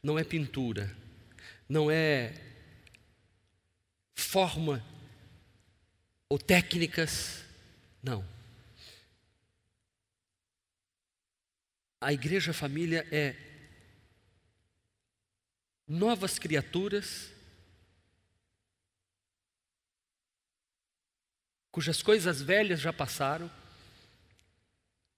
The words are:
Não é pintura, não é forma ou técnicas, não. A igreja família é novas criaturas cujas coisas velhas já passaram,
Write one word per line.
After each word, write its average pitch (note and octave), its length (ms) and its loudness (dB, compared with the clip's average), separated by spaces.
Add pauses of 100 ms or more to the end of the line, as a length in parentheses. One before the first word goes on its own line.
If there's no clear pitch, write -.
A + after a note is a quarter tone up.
Não D3+ 140 2
é E3 40 0
pintura, B2 720 -2 (720)
não D3+ 240 4
é D3+ 440 2 (1800)
forma D#3 720 0 (1400)
ou C#3+ 100 2
técnicas, E3+ 1040 2 (600)
não. A#2+ 200 -4 (3750)
A C#3 140 0
igreja D3+ 400 0
família D#3+ 580 -2
é D3 240 0 (2500)
novas F#3+ 500 2
criaturas F#3 960 -2 (4000)
cujas D#3+ 320 -2
coisas F3 380 4
velhas F3+ 400 4
já D#3+ 120 -2
passaram, D3+ 580 -2 (1700)